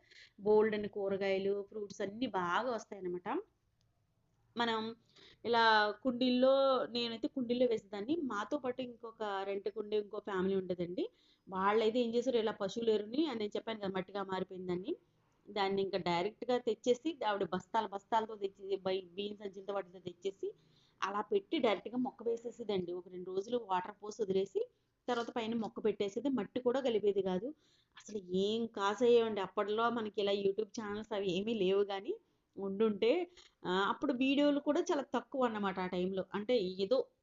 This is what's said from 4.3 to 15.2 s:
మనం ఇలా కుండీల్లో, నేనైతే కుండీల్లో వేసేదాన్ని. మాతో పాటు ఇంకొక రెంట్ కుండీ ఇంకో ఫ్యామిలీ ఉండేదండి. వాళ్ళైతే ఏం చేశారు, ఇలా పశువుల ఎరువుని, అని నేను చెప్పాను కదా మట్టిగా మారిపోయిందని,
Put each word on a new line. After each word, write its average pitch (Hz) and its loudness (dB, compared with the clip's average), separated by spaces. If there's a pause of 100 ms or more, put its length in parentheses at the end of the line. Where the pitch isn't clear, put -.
మనం 226 -2 (500)
ఇలా 233 4 (260)
కుండీల్లో, 254 4 (320)
నేనైతే 233 -4
కుండీల్లో 247 0
వేసేదాన్ని. 220 -2
మాతో 220 -4
పాటు 254 -6
ఇంకొక 233 -10 (220)
రెంట్ 202 -4
కుండీ 208 -4
ఇంకో 208 -4
ఫ్యామిలీ 190 0
ఉండేదండి. 185 -2 (380)
వాళ్ళైతే 214 2
ఏం 233 0
చేశారు, 240 2
ఇలా 220 2
పశువుల 220 -2
ఎరువుని, 220 0
అని 240 -4
నేను 208 -2
చెప్పాను 220 -4
కదా 202 -4
మట్టిగా 190 -4
మారిపోయిందని, 190 -4 (540)